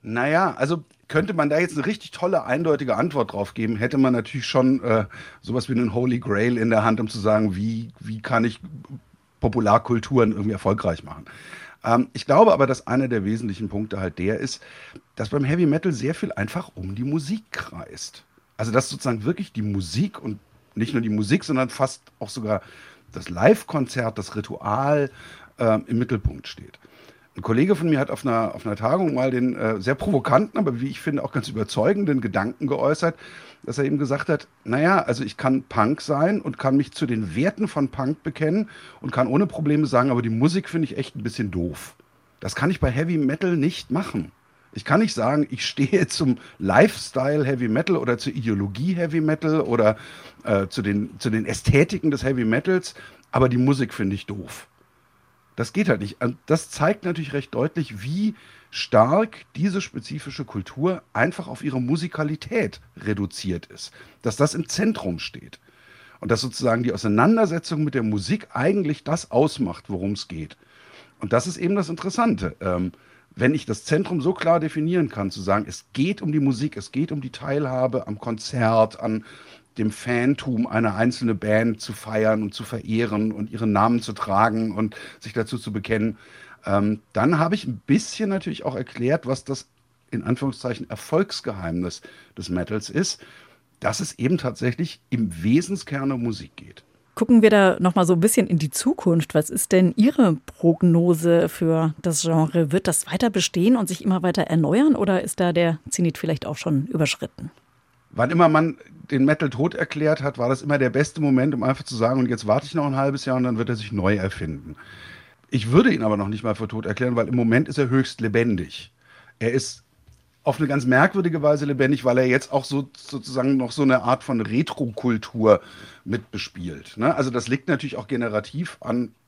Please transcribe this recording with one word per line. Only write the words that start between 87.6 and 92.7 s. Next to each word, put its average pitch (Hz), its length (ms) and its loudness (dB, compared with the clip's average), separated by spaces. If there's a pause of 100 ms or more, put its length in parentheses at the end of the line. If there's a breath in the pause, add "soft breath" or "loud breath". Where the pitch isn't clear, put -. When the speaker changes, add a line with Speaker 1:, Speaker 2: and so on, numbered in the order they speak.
Speaker 1:
ein 120 200 -8
bisschen - 440 0
natürlich 190 340 -4
auch 131 120 -4
erklärt, 127 500 -2
was 131 180 -4
das - 240 -8 (440)
in 82 120 -4
Anführungszeichen 123 640 -4
Erfolgsgeheimnis 95 1120 -4 (360 loud breath)
des 87 120 -10
Metals 90 400 -4